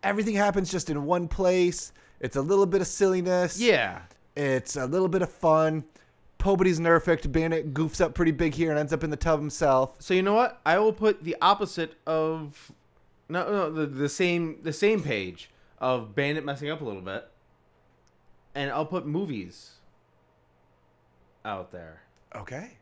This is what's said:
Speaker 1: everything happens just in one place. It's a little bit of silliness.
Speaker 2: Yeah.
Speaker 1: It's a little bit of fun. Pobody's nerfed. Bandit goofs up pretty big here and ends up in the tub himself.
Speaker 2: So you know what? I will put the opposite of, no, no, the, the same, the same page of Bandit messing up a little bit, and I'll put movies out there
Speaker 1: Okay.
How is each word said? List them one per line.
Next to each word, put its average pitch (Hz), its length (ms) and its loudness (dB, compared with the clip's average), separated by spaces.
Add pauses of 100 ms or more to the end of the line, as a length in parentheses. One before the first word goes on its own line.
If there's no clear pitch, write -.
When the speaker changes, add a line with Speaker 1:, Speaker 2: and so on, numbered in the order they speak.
Speaker 1:
everything 202 320 -2
happens 202 360 0
just 170 200 -4
in 147 140 -2
one 170 240 0
place. 180 640 0 (280)
It's 127 160 -4
a 139 60 0
little 196 240 4
bit 185 140 2
of 180 60 -2
silliness. 180 760 0
Speaker 2:
Yeah. 123 400 2 (360)
Speaker 1:
It's 135 400 -2
a 131 100 -4
little 180 220 0
bit 180 140 2
of 170 80 -2
fun. 156 540 2 (540)
Pobody's 185 420 4
nerfed. 165 520 4
Bandit 160 420 0
goofs 156 260 -2
up 160 140 2
pretty 165 180 2
big 151 220 0
here 160 160 0
and 147 80 0
ends 147 140 -2
up 156 120 -2
in 156 60 -4
the 147 60 -4
tub 160 240 2
himself. 139 580 2
Speaker 2:
So - 160 -2
you 185 80 4
know 202 120 2
what? 233 300 2
I 165 140 4
will 214 140 4
put 214 320 0
the 165 180 -6
opposite 180 520 0 (120)
of, 160 680 -4 (560)
no, 175 220 -4
no, 190 200 0
the, 156 160 -2
the 139 220 -2
same, 170 540 -2
the 160 100 -6
same 208 300 2
page 98 480 -6 (280)
of 120 360 -2
Bandit 143 300 -2
messing 143 260 -8
up 156 100 -8
a 147 40 -10
little 98 180 -8
bit, 95 260 -10 (1300)
and 139 160 -6
I'll 147 160 -4
put 175 200 -6
movies 147 680 -8 (1700)
out 98 280 -10
there 82 300 -18 (340)
Speaker 1:
Okay. 143 460 -14